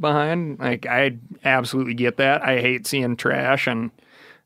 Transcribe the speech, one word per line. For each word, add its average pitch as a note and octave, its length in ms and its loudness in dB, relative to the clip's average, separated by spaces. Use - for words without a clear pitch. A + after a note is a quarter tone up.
behind, D3+ 580 0
like, B2+ 280 -4
I B2 300 0
absolutely C3 500 0
get A#2+ 240 0
that. C3+ 240 4
I C3 180 2
hate B2+ 260 0
seeing B2 300 -2
trash, C3+ 500 0
and, A#2 240 -2